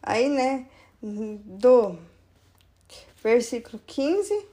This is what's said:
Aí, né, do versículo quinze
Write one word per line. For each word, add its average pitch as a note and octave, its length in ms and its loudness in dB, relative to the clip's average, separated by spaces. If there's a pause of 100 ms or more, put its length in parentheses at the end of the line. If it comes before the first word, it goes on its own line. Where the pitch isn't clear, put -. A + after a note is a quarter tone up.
Aí, A3 260 0
né, C4 380 -2 (340)
do G#3 960 2 (1300)
versículo A#3 640 0
quinze F#4+ 680 -2